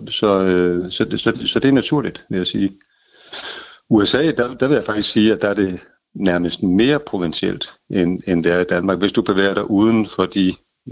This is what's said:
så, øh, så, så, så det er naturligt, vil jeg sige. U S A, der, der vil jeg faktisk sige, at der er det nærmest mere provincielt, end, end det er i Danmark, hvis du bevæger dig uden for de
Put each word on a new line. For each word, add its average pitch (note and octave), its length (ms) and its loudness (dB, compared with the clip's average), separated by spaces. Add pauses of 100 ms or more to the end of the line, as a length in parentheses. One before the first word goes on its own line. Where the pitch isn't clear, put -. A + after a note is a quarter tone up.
(100)
så, G2 300 2
øh, F2+ 500 2
så, - 160 -2 (100)
så, A2+ 300 -2
så - 120 0
det C3+ 100 2
er C3+ 40 4
naturligt, C3 580 -2
vil F#2+ 60 -2
jeg F2+ 100 -2
sige. G2 320 -2 (1080)
U G#2 160 4
S G2 100 0
A, D3+ 160 2
der, - 240 -2
der C3 140 -2
vil D3 60 4
jeg G#2+ 100 0
faktisk G#2 260 -4
sige, G#2+ 220 4
at - 100 -2
der G#2 60 2
er G2+ 60 0
det F#2+ 260 -2 (340)
nærmest F2 480 -2
mere A2 360 2
provincielt, F#2+ 760 -6 (160)
end, F2+ 360 0
end E2+ 180 0
det E2+ 80 2
er F2+ 80 2
i F2 40 2
Danmark, F2+ 340 -2
hvis F#2+ 140 0
du A2+ 100 0
bevæger G2 320 2
dig G2+ 160 -2
uden A2 360 4
for F#2 200 -2
de F#2 280 0 (380)